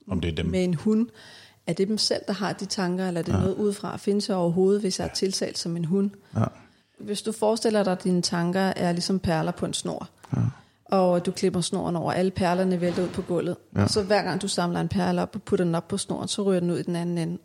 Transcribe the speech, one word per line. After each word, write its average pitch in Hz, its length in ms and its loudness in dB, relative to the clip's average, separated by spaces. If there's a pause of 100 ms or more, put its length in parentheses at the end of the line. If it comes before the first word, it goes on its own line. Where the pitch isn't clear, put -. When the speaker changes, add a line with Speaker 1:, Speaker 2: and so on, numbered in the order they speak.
Speaker 1:
Om 185 120 0
det 170 100 0
er 160 40 -4
dem. 165 120 -2
Speaker 2:
med 185 180 2
en 180 100 2
hund, 220 340 2 (580)
er 175 60 -2
det 190 160 0
dem 214 100 0
selv, - 280 0
der 220 60 -2
har 180 200 -2
de 190 140 -8
tanker, 185 420 -2
eller 175 120 -2
er 165 40 -4
det 180 80 0
Speaker 3:
Ja. 196 60 4
Speaker 2:
noget 190 160 2
udefra? 202 420 -2
Findes 202 320 0
jeg 190 80 0
overhovedet, 190 460 4
hvis 185 160 -2
jeg 175 60 -4
er 170 40 -4
Speaker 1:
Ja. - 60 -10
Speaker 2:
tiltalt - 440 -2
som 170 180 -4
en 170 80 -2
hund? 196 260 2 (260)
Speaker 3:
Ja. 110 80 2 (560)
Speaker 2:
Hvis 208 220 -6
du 220 100 -4
forestiller 220 520 2
dig, 185 80 2
at 180 120 -4
dine 180 180 2
tanker 175 380 0
er 180 320 2
ligesom 175 260 0
perler 170 340 0
på 175 140 -4
en - 80 -6
snor, - 340 -6 (280)
Speaker 3:
Ja. 127 40 2 (440)
Speaker 2:
og 180 420 2
du 196 40 0
klipper 180 300 0
snoren - 360 -2
over, - 160 -2
alle 185 180 2
perlerne 185 500 2
vælter 175 220 0
ud 175 60 0
på - 140 -6
gulvet, 175 340 -2 (200)
Speaker 3:
Ja. 101 60 4
Speaker 2:
og 101 80 4
så 214 120 2
hver 196 200 2
gang 185 200 -2
du 202 60 -4
samler 175 320 0
en 165 80 0
perle 180 340 2
op 180 120 -4
og 202 80 -8
putter 190 220 2
den 170 100 2
op 170 140 -2
på 202 100 -4
snoren, - 300 -4
så - 140 -2
ryger 190 180 4
den 175 100 0
ud 170 80 0
i 143 40 -4
den 170 140 -2
anden 170 220 -2
ende, 170 260 -2